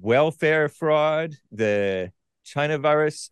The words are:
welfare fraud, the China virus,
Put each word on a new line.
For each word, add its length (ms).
welfare 720
fraud, 640
the 580
China 360
virus, 540